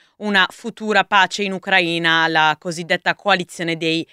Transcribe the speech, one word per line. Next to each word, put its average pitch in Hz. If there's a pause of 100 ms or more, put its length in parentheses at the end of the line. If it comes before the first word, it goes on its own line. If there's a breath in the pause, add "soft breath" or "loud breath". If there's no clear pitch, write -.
(180 soft breath)
una 202
futura 214
pace 190
in 196
Ucraina, 170
la 156
cosiddetta 175
coalizione 180
dei 160